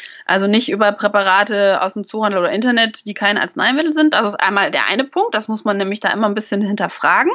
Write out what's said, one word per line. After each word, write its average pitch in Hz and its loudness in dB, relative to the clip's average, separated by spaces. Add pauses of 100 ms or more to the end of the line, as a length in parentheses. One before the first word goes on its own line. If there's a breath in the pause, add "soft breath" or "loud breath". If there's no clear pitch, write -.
(260 loud breath)
Also 196 0
nicht 214 2
über 208 2
Präparate 202 2
aus 190 -2
dem 208 -8
Zoohandel 214 -2
oder 175 0
Internet, 226 0
die 208 -10
kein 202 0
Arzneimittel 262 -2
sind. 311 4
Das 220 2
ist 202 -6
einmal 190 0
der 127 -2
eine 202 0
Punkt. 370 -2
Das 214 -4
muss 220 -6
man 208 0
nämlich 196 -4
da 196 -2
immer 214 0
ein 202 -4
bisschen 208 -4
hinterfragen. 202 0